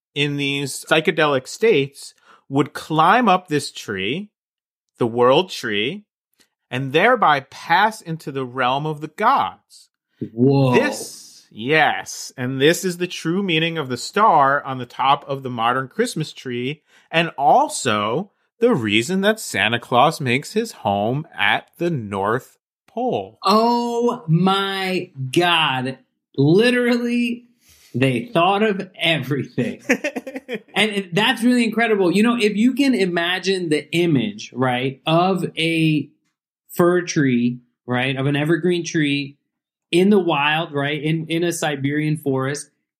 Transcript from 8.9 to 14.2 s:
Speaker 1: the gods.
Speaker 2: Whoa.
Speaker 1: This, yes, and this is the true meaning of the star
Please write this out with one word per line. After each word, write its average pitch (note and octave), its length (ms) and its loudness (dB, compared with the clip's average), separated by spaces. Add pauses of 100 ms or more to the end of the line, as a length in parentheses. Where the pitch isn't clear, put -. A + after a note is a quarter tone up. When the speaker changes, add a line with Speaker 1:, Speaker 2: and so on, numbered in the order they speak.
Speaker 1:
the D3+ 80 -10
gods. G#3 800 -2 (440)
Speaker 2:
Whoa. C3 420 4
Speaker 1:
This, - 760 -4
yes, A#2+ 840 -2
and C3 240 -4
this E3+ 240 4
is F3+ 140 -4
the F3+ 80 -4
true F3 360 -4
meaning E3 340 -2
of C#3+ 120 -6
the B2+ 80 -4
star C#3+ 680 2